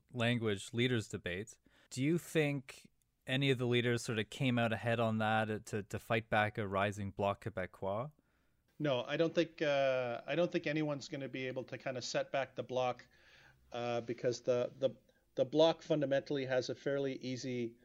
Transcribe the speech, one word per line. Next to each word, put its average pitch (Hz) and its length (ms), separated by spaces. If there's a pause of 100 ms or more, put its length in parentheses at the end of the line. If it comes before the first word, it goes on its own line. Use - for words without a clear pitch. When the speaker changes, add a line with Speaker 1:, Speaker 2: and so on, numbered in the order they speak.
(140)
Speaker 1:
language 113 600
leaders 120 340
debate. 92 480 (360)
Do 127 100
you 156 160
think 147 680 (400)
any 135 240
of 123 60
the 123 100
leaders 120 340
sort 110 180
of 107 100
came 127 280
out 117 160
ahead 117 260
on 113 200
that 110 480
to, 107 160
to 104 160
fight 113 300
back 107 280
a 107 100
rising 98 440
Bloc 101 340
Québécois? 98 640 (720)
Speaker 2:
No, 131 280
I 147 100
don't 160 160
think, 165 280
uh, 135 640
I 143 80
don't 175 160
think 170 160
anyone's 151 400
gonna 139 220
be 131 180
able 127 180
to 135 120
kinda 131 240
set 139 300
back 135 240
the 127 80
Bloc, 123 420 (640)
uh, 120 300
because 120 400
the, 123 280 (100)
the, 131 100 (460)
the 135 100
Bloc 156 360
fundamentally 139 640
has 127 240
a 127 60
fairly 139 460
easy 123 520 (120)